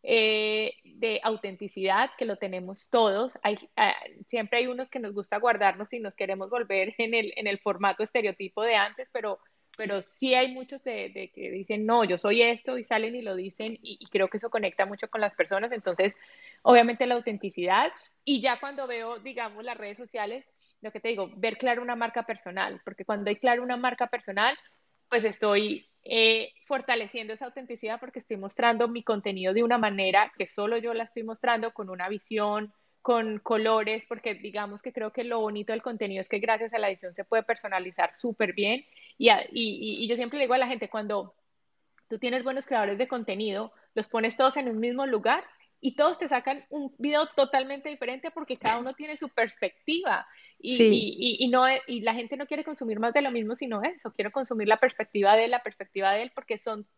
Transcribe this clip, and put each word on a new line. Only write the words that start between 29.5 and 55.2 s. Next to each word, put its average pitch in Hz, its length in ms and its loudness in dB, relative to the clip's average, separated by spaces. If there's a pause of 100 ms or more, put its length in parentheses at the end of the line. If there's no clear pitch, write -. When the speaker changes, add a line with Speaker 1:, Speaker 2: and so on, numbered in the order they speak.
Speaker 1:
de 226 80 4
una 233 160 4
manera 196 580 2
que 185 100 -4
solo 220 320 -2
yo 233 160 -4
la 226 100 -4
estoy 220 180 -10
mostrando, 226 500 -2
con 190 180 -12
una 180 180 -6
visión, 208 640 -2 (300)
con 226 360 0
colores, 220 720 0
porque 220 260 -6
digamos 202 480 -10
que 247 100 -10
creo 220 200 -6
que 254 100 -6
lo 233 180 -2
bonito 208 320 -4
del 226 100 -4
contenido 202 380 -6
es 185 80 -10
que 208 120 -2
gracias 226 340 0
a 220 40 0
la 208 100 0
edición 185 260 -6
se 196 100 -8
puede 226 200 2
personalizar 185 720 -2
súper 214 380 -2
bien, 208 320 0 (320)
y 226 120 6
a-, 208 140 8
y, 220 580 -4
y, 233 40 -2
y 214 40 -4
yo 240 80 0
siempre 247 220 -6
le 277 60 2
digo 247 100 2
a 254 40 4
la 247 100 2
gente, 226 200 -6
cuando 208 460 -6 (760)
tú 220 100 -8
tienes 247 240 -2
buenos 262 240 -4
creadores 202 320 0
de 254 100 0
contenido, 214 640 -4 (220)
los 214 140 -4
pones 226 280 0
todos 269 200 4
en 269 120 -2
un 220 120 -4
mismo 247 260 -2
lugar, 247 380 0 (340)
y 269 160 -2
todos 339 240 2
te 339 80 -4
sacan 269 440 -2
un 277 280 -8
video 294 280 2 (100)
totalmente 269 540 0
diferente 262 400 -8
porque 302 260 -8
cada 226 220 0
uno 254 160 -6
tiene 302 240 -12
su 285 100 -8
perspectiva, 233 1000 -2 (320)
y, 247 200 -2
Speaker 2:
Sí. 226 120 10
Speaker 1:
y, 226 480 2
y, 254 60 2
y 254 40 2
no 254 200 6
e-, 262 180 2
y 240 140 -6
la 226 140 0
gente 240 220 -6
no 277 100 -8
quiere 311 180 -6
consumir 233 340 -6
más 233 140 0
de 285 80 6
lo 277 100 0
mismo, 233 240 -4
sino 226 280 -6
eso, 302 300 -6
quiero 208 200 -4
consumir 226 360 -2
la 220 100 6
perspectiva 214 580 4